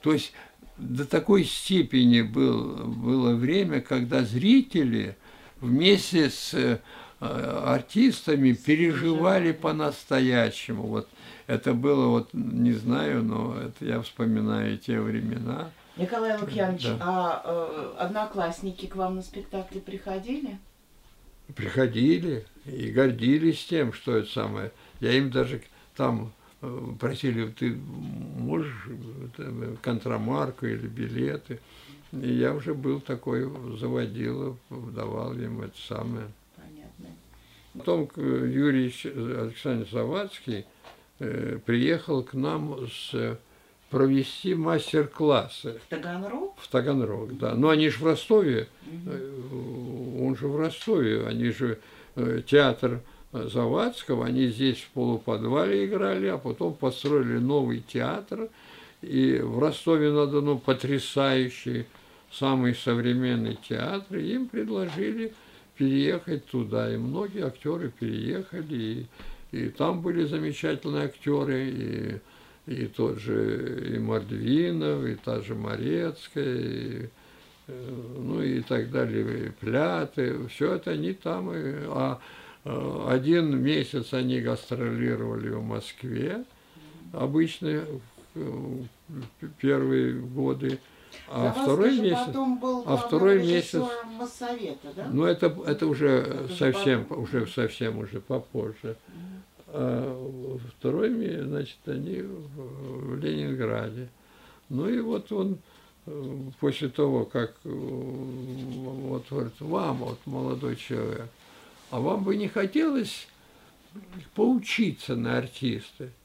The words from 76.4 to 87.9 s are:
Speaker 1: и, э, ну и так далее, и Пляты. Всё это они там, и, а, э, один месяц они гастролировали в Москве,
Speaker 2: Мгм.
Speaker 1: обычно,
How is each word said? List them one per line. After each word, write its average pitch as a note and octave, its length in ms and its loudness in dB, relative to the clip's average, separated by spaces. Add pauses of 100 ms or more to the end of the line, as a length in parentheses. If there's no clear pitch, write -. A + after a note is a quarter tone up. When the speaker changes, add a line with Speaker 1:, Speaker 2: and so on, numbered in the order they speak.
Speaker 1:
и, A#2 520 -6 (580)
э, B2+ 500 -12
ну B2+ 240 -4
и C3 200 0
так A#2+ 280 -2
далее, A2+ 580 -2
и - 20 -6
Пляты. C3 1000 -2
Всё E3 260 0
это F3 180 -4
они D#3+ 220 -2
там, F3+ 380 -4
и, E3+ 80 -4 (280)
а, C3 320 -2 (460)
э, C3+ 440 -4
один C#3+ 520 4
месяц C#3 520 0
они B2+ 280 0
гастролировали A#2 1080 -2
в A2+ 140 -4
Москве, B2 840 -6 (640)
Speaker 2:
Мгм. D#3+ 120 -4
Speaker 1:
обычно, D#3 600 0 (500)